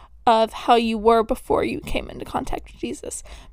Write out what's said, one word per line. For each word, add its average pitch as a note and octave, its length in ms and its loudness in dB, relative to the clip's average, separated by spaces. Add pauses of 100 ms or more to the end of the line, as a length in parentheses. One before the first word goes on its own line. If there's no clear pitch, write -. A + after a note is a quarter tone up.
(280)
of A3+ 260 4
how - 220 2
you A3+ 200 2
were A3+ 280 4
before - 400 0
you - 160 -4
came - 280 -6
into - 160 -14
contact - 480 -6
with - 80 -20
Jesus. - 440 -8 (300)